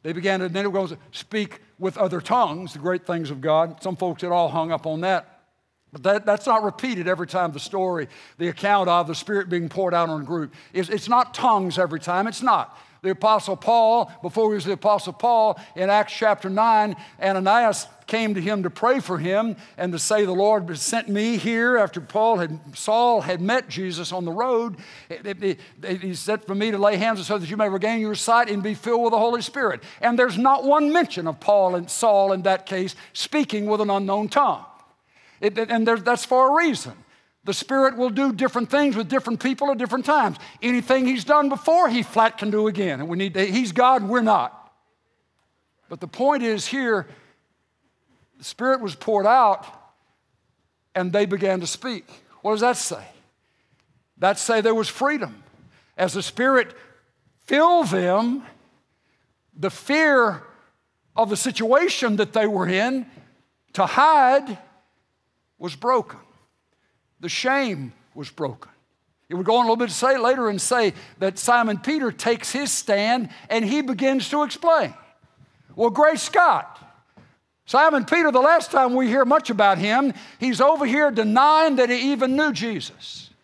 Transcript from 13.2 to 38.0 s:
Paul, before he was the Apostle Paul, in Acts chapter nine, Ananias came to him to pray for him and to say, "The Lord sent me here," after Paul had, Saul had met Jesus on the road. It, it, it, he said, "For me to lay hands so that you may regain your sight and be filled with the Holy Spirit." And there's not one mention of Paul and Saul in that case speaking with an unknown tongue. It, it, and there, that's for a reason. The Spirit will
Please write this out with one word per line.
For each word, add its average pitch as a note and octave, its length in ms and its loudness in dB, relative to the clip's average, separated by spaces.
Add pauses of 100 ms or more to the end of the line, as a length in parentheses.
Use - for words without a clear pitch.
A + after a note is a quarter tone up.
Paul, A3+ 640 2
before G#3+ 300 0
he G#3 60 -2
was E3 100 -6
the G3+ 60 -2
Apostle F#3+ 420 0
Paul, A3 440 2 (160)
in F#3 140 -2
Acts G#3 240 2
chapter G3+ 380 0
nine, G#3+ 460 2 (240)
Ananias G3 680 2 (180)
came A3 280 -2
to F#3+ 80 -4
him G3 220 -2
to F3 60 -4
pray B3+ 300 0
for F3 160 -6
him G3 400 -2 (220)
and F3+ 140 -4
to E3 60 -6
say, G#3 280 0
"The F#3 60 -4
Lord F#3+ 460 0
sent A#3 300 -4
me G#3+ 300 -2
here," A#3 400 0
after F3+ 240 -2
Paul A3 340 0
had, D#3+ 240 -6 (160)
Saul A#3 460 0
had E3+ 180 -4
met A#3+ 300 -2
Jesus F3 420 -8
on F3+ 140 -8
the E3 60 -6
road. A#3 440 -2 (320)
It, F#3+ 340 -12
it, G3 180 -4 (220)
it, F#3 200 -6
he F#3 120 -6
said, G#3+ 300 -4
"For G3 100 -6
me G#3+ 180 -2
to G3+ 40 -4
lay G3+ 220 2
hands G#3 280 -2
so G#3 120 -2
that E3 100 -8
you G3+ 80 -8
may G#3 140 0
regain G#3+ 300 -2
your G#3+ 140 -4
sight A3+ 360 2
and G3+ 120 -4
be G#3+ 120 -4
filled A#3+ 280 -2
with A3+ 100 0
the A3+ 60 2
Holy A#3 220 0
Spirit." G#3 420 -4 (200)
And A#3+ 160 2
there's B3 180 2
not C4 280 2
one D4 280 4
mention C#4 340 0
of D#3 140 -6
Paul F#3+ 360 4
and F3 140 -6
Saul G3 420 4
in F#3+ 100 -2
that F#3+ 240 0
case F#3+ 280 -6 (200)
speaking A3 500 -4
with G#3 160 0
an G#3 80 0
unknown G3 400 -2
tongue. G3+ 380 0 (760)
It, G3+ 160 -2
it, A3+ 140 -4
and A3+ 180 2
there, A#3 80 4
that's A3+ 300 -2
for C4 240 4
a E4 160 2
reason. F3 260 -4 (520)
The F#3+ 100 -4
Spirit C4+ 420 0
will B3 140 -2